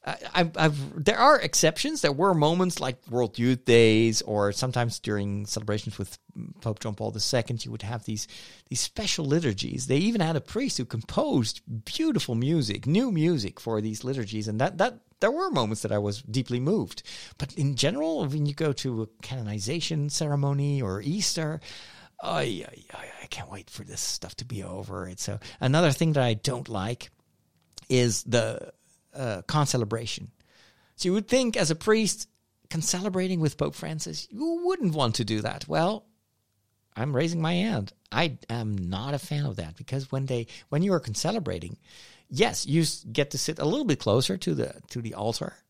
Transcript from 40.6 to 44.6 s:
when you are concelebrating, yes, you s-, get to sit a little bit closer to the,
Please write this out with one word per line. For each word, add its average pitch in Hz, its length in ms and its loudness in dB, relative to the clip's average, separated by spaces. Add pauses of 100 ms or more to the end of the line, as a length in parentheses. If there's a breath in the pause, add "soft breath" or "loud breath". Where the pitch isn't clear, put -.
when 147 140 0
you 196 100 4
are 170 80 4
concelebrating, 107 800 -4 (500 loud breath)
yes, - 380 0
you 156 160 4
s-, - 280 -2
get 143 220 0
to - 60 -4
sit - 200 -4
a - 60 -2
little 247 200 2
bit 160 160 2
closer 127 380 2
to 170 160 -2
the, - 200 -2 (160)